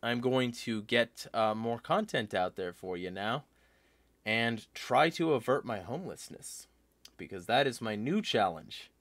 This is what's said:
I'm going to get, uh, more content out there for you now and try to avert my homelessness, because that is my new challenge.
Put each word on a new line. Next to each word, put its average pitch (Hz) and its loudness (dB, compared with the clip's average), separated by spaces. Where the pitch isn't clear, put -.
I'm 120 0
going 127 2
to 113 -4
get, 117 0
uh, 110 4
more 117 -2
content 160 -2
out 90 0
there 90 -4
for 92 -8
you 90 -6
now 107 -2
and 113 0
try 143 4
to 160 2
avert 123 2
my 110 -4
homelessness, 117 -12
because 92 -10
that 131 4
is 120 -4
my 110 -2
new 147 0
challenge. 90 0